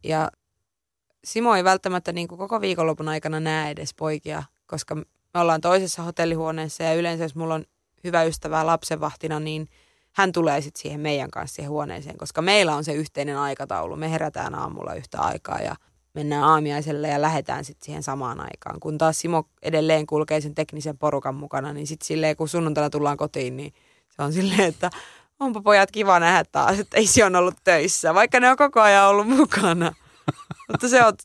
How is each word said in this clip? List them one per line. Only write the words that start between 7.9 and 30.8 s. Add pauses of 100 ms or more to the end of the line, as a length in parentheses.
hyvä
ystävä
lapsenvahtina,
niin (440)
hän
tulee
sit
siihen
meidän
kanssa
siihen
huoneeseen,
koska
meillä
on
se
yhteinen
aikataulu.
Me
herätään
aamulla
yhtä
aikaa
ja (400)
mennään
aamiaiselle
ja
lähdetään
sit
siihen
samaan
aikaan.
Kun
taas
Simo (180)
edelleen
kulkee
sen
teknisen
porukan
mukana,
niin
sit
silleen,
kun
sunnuntaina
tullaan
kotiin,
niin (440)
se
on
silleen,
että (500)
onpa
pojat
kiva
nähdä
taas,
että
ei
se
on
ollut (100)
töissä,
vaikka
ne
on
koko
ajan
ollut
mukana. (380)
<laughs>
Mutta